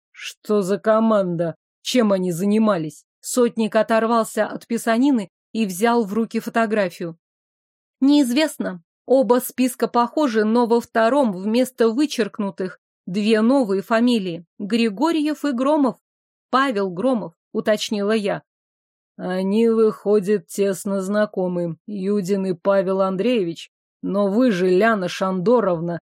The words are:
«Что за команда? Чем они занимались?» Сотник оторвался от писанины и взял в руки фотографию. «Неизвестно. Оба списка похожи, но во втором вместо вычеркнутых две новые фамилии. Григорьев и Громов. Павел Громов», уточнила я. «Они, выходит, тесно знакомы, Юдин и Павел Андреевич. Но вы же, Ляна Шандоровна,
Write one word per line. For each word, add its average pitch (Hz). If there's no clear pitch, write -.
«Что -
за 190
команда? 202
Чем 220
они 180
занимались?» 202
Сотник 240
оторвался 220
от -
писанины 233
и 220
взял 226
в 196
руки 226
фотографию. 202
«Неизвестно. 262
Оба 247
списка 247
похожи, 240
но 226
во 233
втором 233
вместо 226
вычеркнутых 208
две 214
новые 220
фамилии. 220
Григорьев 240
и 285
Громов. 269
Павел 208
Громов», 196
уточнила 214
я. 196
«Они, 190
выходит, 208
тесно 196
знакомы, 185
Юдин 196
и 185
Павел 190
Андреевич. 190
Но 190
вы 240
же, 185
Ляна 190
Шандоровна, 185